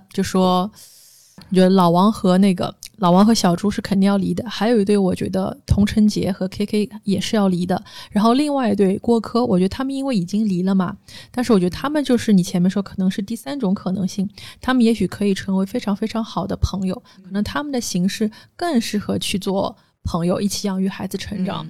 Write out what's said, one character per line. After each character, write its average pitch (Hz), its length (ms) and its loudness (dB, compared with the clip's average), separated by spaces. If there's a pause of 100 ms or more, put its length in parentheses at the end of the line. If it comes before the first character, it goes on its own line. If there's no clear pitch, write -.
(140)
就 196 100 -2
说， 185 480 2 (760)
我 - 40 -4
觉 185 60 4
得 185 100 8
老 185 200 6
王 180 200 6
和 185 280 2
那 190 180 4
个， - 180 -4 (240)
老 180 140 2
王 185 140 8
和 233 80 6
小 185 220 2
猪 202 140 0
是 208 120 -4
肯 196 180 -2
定 190 80 4
要 202 80 2
离 180 180 0
的， 202 160 -6
还 208 200 -2
有 247 100 4
一 196 60 2
对 208 120 2
我 185 160 2
觉 - 140 -4
得 190 380 -4
童 202 200 4
晨 214 220 4
杰 185 240 0
和 190 160 -6
K 208 180 -4
K 208 240 -2 (140)
也 190 160 -2
是 - 160 -4
要 202 120 2
离 180 180 0
的， 180 160 -2 (300)
然 202 120 0
后 233 100 4
另 285 200 0
外 254 180 0
一 202 40 0
对 196 240 2
郭 233 200 2
柯， 226 240 -2
我 220 140 2
觉 180 80 4
得 196 40 0
他 - 140 -6
们 269 100 -4
因 269 120 -4
为 269 100 -2
已 180 80 0
经 208 240 -2
离 180 160 0
了 190 120 2
嘛， 185 200 0 (360)
但 247 120 -4
是 240 80 0
我 202 80 6
觉 180 80 0
得 - 20 0
他 269 200 -6
们 302 140 0
就 254 140 0
是 226 140 0
你 185 120 4
前 185 180 -2
面 180 80 4
说 202 120 -4
可 - 160 -10
能 190 120 0
是 202 120 -4
第 214 140 -6
三 277 240 -10
种 196 140 0
可 196 200 -6
能 190 140 -4
性， 190 220 -4 (300)
他 - 140 -2
们 254 100 4
也 226 100 4
许 190 140 -2
可 - 180 -4
以 202 80 2
成 190 240 -4
为 190 80 0
非 220 140 -6
常 208 160 -2
非 220 120 -6
常 226 160 -4
好 190 220 -6
的 196 120 -6
朋 190 280 -4
友， 185 100 -4 (280)
可 185 80 -18
能 202 120 -2
他 285 200 -4
们 294 80 -8
的 254 100 -4
形 180 260 -2
式 214 220 -2 (260)
更 339 240 0
适 214 200 -4
合 196 180 -4
去 - 220 -4
做 190 360 -4 (280)
朋 170 220 -4
友， 180 140 0
一 208 80 -2
起 196 200 -6
养 190 140 -2
育 190 60 0
孩 190 200 -8
子 196 100 -8
成 190 260 -6
长， 185 260 -6